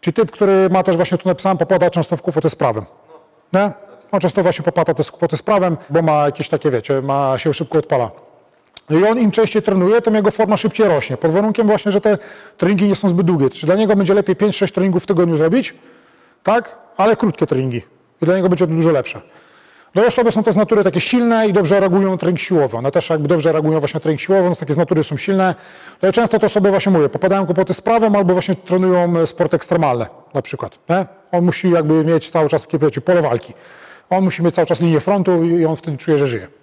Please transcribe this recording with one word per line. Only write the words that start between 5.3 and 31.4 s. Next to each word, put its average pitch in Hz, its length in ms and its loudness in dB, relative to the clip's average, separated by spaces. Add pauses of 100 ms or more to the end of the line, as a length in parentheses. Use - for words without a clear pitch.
z - 40 -8
prawem, 185 360 0 (120)
bo 160 120 0
ma 151 240 2
jakieś 143 240 -4
takie, 151 220 -2
wiecie, 131 300 -2
ma, 139 360 -2
się 147 160 -2
szybko 156 260 -2
odpala. 123 320 -2 (760)
I 165 160 4
on 226 140 2
im 214 120 2
częściej 220 300 0
trenuje, 202 400 2
tym 220 140 0
jego 208 160 2
forma 208 260 0
szybciej 214 300 0
rośnie. 139 300 0
Pod 160 140 0
warunkiem 208 360 0
właśnie, 208 240 0
że 202 100 0
te 208 160 2 (400)
treningi 190 300 2
nie 196 80 2
są - 140 -2
zbyt 175 160 2
długie. 147 240 2
Czyli - 160 -10
dla 175 100 2
niego 208 200 2
będzie 196 180 2
lepiej 196 220 0
pięć, 208 220 -2
sześć - 160 -2
treningów 185 300 0
w - 20 -18
tygodniu 170 320 0
zrobić, 165 380 0 (680)
tak? 226 320 -2 (220)
Ale 214 180 4
krótkie 175 320 -2
treningi. 127 340 -4 (400)
I 160 40 -2
dla 180 100 2
niego 185 140 0
będzie 180 180 2
to 156 60 -2
dużo 165 180 2
lepsze. 123 300 -4 (720)
No 202 80 2
i 247 40 4
osoby 233 240 2
są 214 120 0
też 214 100 0
z 156 40 2
natury 208 260 2
takie 175 180 0
silne 233 460 0
i 202 60 0
dobrze 196 260 2
reagują 190 320 2
na 185 60 -2
trening 175 220 -2
siłowy. 143 380 0
One 131 140 -4
też - 180 -2
jakby 151 180 -2
dobrze 160 240 2
reagują 156 280 0
właśnie 147 180 -4
na 151 40 -6
trening 156 200 -2
siłowy, 190 260 2
one 180 80 0
takie 151 180 -6
z 139 40 0
natury 160 260 0
są 147 140 -6
silne. 190 380 -2 (460)
No 190 80 2
i - 20 0
często 226 280 0
te 214 60 2
osoby 202 240 2
właśnie, 196 220 0
mówię, 151 180 2
popadają 190 340 -2
w - 20 -4
kłopoty 180 280 -2
z - 80 -8
prawem 226 340 2
albo 185 180 2
właśnie 180 220 -2
trenują, 180 640 0
e, 165 100 0
sporty - 280 -2
ekstremalne 143 520 -2 (260)
na 139 80 -2
przykład, - 380 -12 (100)
nie? 180 160 0 (260)
On 175 140 2